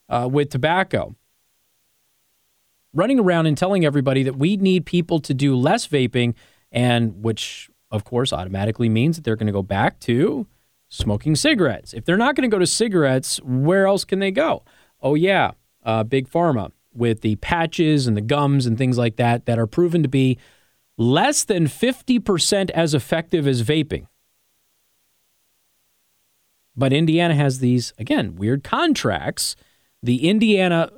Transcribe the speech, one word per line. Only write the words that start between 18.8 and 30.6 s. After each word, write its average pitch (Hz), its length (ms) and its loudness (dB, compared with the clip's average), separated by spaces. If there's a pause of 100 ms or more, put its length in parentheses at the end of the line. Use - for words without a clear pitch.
like 120 180 0
that 120 300 0
that 117 120 -2
are 117 80 0
proven 170 380 0
to 139 60 0
be 131 280 2 (600)
less 160 480 2
than 170 220 2
fifty 247 520 0
percent 196 520 0
as 165 220 0
effective 160 540 -2
as 123 160 2
vaping. 151 420 -2 (2750)
But 127 160 0
Indiana 165 420 2
has 139 260 0
these, 123 380 0
again, 113 380 -4
weird 113 280 -2
contracts. 156 920 -2 (480)
The 123 240 0
Indiana 190 720 2